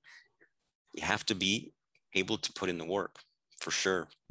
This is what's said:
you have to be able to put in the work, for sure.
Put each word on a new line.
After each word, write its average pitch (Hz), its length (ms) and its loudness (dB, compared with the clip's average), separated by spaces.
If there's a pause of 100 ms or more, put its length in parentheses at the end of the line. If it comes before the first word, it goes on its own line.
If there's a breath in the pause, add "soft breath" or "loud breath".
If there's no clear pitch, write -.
(960 soft breath)
you - 80 -8
have 101 240 0
to 110 80 2
be 98 380 0 (420)
able 98 240 2
to - 140 -4
put 92 160 -2
in 85 100 -2
the 80 60 -6
work, 92 320 -2 (440)
for - 100 -4
sure. 92 380 2 (220)